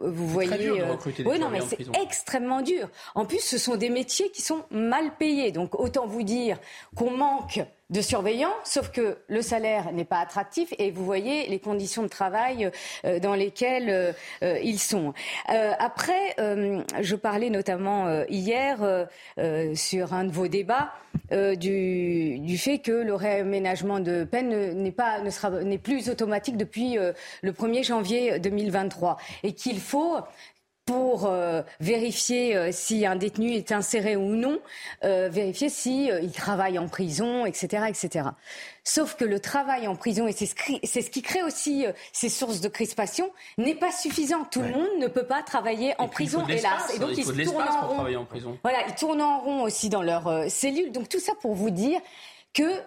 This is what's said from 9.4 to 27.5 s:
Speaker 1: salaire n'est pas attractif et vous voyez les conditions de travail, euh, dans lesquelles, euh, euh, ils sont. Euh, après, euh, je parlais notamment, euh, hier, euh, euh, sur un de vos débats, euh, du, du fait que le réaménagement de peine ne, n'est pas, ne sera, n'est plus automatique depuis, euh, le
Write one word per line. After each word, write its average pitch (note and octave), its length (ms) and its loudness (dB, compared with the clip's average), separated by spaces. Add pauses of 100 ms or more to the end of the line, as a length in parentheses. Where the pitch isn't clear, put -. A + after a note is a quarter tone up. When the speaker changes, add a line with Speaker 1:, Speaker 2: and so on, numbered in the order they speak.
Speaker 1:
salaire A3 520 0
n'est E3 100 0
pas E3+ 160 0
attractif G3+ 600 -2
et G3 100 2
vous F#3 160 -4
voyez G#3+ 420 0
les F#3+ 120 -2
conditions G#3 440 -2
de G3+ 40 0
travail, A3 640 0 (340)
euh, F3 140 2
dans G3+ 160 2
lesquelles, A#3+ 540 0
euh, F#3 220 2 (300)
euh, F3 220 2
ils G#3 160 0
sont. D#3 340 0 (360)
Euh, A3 300 4
après, F#4 600 0
euh, G3+ 420 0 (180)
je G3+ 160 0
parlais G#3+ 360 0
notamment, G3 560 0
euh, D#3 220 2
hier, A3+ 540 0
euh, F#3 220 4 (320)
euh, D#3+ 380 0
sur F3+ 380 -2
un F#3 100 0
de F#3+ 80 -2
vos F3+ 160 0
débats, G3+ 440 0 (400)
euh, G3 220 4
du, F3 840 0
du F3 180 -2
fait C#4 220 0
que A#3 120 -2
le A3+ 220 2
réaménagement G3 840 0
de F3 240 0
peine A#3+ 260 0
ne, G3+ 240 0
n'est F#3+ 180 -2
pas, A3 300 0
ne G3+ 80 -2
sera, F#3+ 220 -2
n'est F#3+ 260 0
plus A#3 320 -2
automatique A3 480 0
depuis, A3+ 400 0
euh, F3+ 160 2 (300)
le F#3+ 100 0